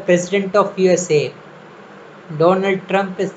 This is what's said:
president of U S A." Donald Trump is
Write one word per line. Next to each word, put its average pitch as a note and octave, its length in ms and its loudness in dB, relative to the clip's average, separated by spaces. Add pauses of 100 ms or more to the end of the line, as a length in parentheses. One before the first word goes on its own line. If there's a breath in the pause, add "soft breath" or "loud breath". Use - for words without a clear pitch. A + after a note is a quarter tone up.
president F#3 500 0
of - 240 0
U F#3 80 6
S E3+ 120 0 (120)
A." C#3 80 2 (1200)
Donald F#3+ 480 0
Trump F#3+ 340 -4
is F#3+ 120 -8